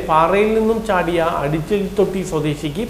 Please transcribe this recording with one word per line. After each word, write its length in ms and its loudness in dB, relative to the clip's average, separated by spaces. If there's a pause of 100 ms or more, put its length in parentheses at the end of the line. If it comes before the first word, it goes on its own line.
പാറയിൽ 480 4
നിന്നും 300 2
ചാടിയ 400 0 (160)
അടിച്ചിൽ 380 0 (160)
തൊട്ടി 320 0
സ്വദേശിക്ക് 600 -4